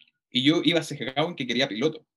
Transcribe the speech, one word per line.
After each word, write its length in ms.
Y 120
yo 200
iba 180
sesgado 460
en 80
que 100
quería 220
piloto. 500